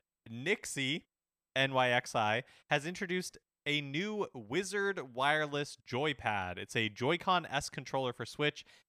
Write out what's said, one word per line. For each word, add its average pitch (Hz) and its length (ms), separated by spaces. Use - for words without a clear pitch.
Nixie, 139 720
N 135 200
Y 127 160
X 123 240
I, 113 300
has 147 160
introduced 180 500
a 147 160
new 185 500
Wizard 180 840
wireless 147 600
joypad. 110 720
It's 98 180
a 113 140
Joy-Con 165 640
S 143 180
controller 131 460
for 120 100
Switch - 400